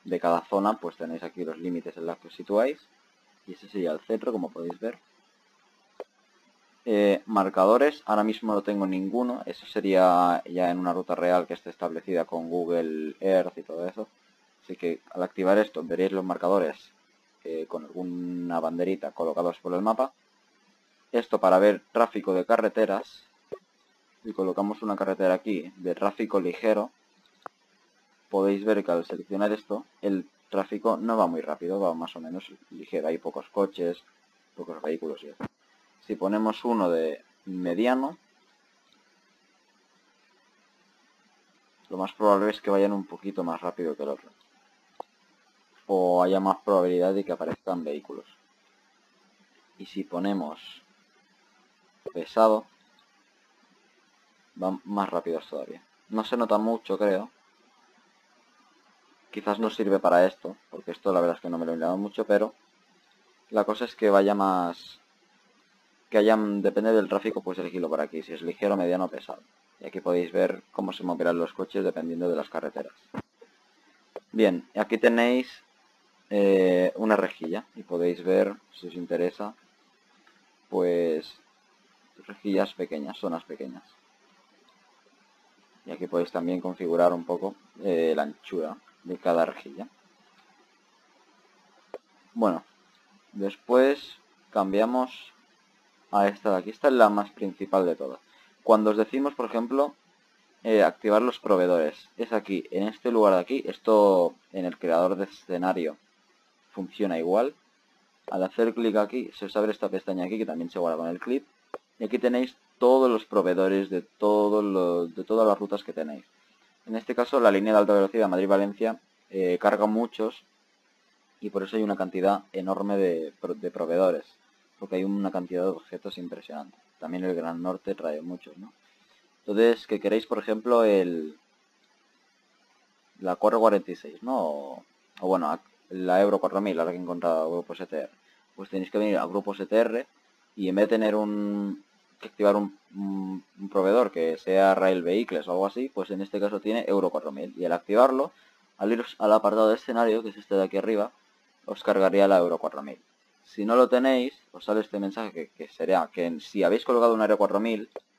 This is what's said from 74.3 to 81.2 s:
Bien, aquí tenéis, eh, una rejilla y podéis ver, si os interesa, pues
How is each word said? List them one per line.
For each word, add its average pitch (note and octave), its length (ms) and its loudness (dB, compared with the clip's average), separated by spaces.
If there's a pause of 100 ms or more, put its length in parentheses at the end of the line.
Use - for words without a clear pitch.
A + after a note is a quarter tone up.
Bien, G2 440 2
aquí G#2+ 240 -2
tenéis, A#2+ 640 2 (640)
eh, F#2+ 680 4
una G#2+ 200 2
rejilla F#2 500 -4 (100)
y G#2+ 60 -18
podéis F2 420 -4
ver, G2 320 2 (160)
si - 160 -18
os E2 60 -16
interesa, F2+ 640 -6 (1120)
pues F2 720 -2 (880)